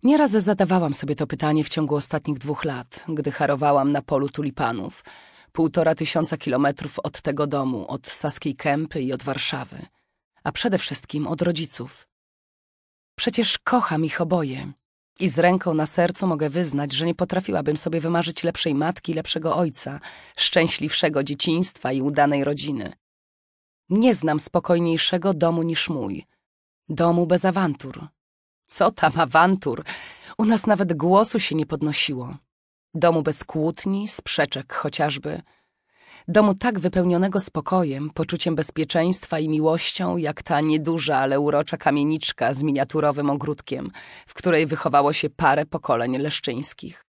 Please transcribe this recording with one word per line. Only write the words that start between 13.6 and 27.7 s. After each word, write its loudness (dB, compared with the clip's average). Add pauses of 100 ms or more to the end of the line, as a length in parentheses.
ich -4
oboje -2 (480)
i 2
z 2
ręką 2
na 2
sercu 0
mogę 0
wyznać, -2
że -2
nie 0
potrafiłabym -2
sobie 0
wymarzyć -2
lepszej 0
matki, -2
lepszego -2
ojca, -2 (360)
szczęśliwszego 0
dzieciństwa 0
i -2
udanej 2
rodziny. -4 (960)
Nie 4
znam 2
spokojniejszego 2
domu 2
niż -2
mój. -6 (640)
Domu 2
bez 2
awantur. -2 (580)